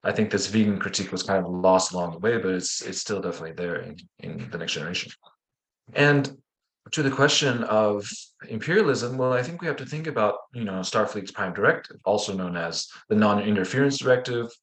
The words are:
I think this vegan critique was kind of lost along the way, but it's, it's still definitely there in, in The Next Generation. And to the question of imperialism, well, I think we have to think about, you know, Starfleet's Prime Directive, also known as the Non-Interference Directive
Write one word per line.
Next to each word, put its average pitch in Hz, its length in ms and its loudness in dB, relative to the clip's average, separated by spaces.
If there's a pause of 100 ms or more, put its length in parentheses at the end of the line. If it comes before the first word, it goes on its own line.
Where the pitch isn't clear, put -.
I 98 80 0
think 107 200 0
this 101 160 0
vegan 104 320 2
critique 98 320 -4
was 92 100 -6
kind 95 240 0
of 87 60 -6
lost 92 400 4
along 87 220 -4
the 82 60 -14
way, 113 180 2
but 95 140 0
it's, 90 300 -4
it's 92 160 -8
still 101 240 -4
definitely 85 300 -8
there 85 300 -6
in, 87 160 -14 (220)
in 85 300 -10
The - 80 -10
Next - 160 -6
Generation. 80 380 -6 (800)
And 143 420 4 (560)
to 156 120 -2
the 135 80 4
question 135 540 2
of 107 440 2 (380)
imperialism, 131 720 0
well, 127 160 2
I 123 100 2
think 170 180 -8
we 170 60 -4
have 143 80 -2
to 135 100 -10
think 156 220 -6
about, 110 280 2 (180)
you 120 100 -6
know, 95 160 -4
Starfleet's 101 500 -2
Prime 92 240 -4
Directive, 117 520 0
also 104 280 0
known 90 220 -4
as 85 320 -4 (220)
the 107 60 2
Non-Interference 107 840 2
Directive 123 480 2 (160)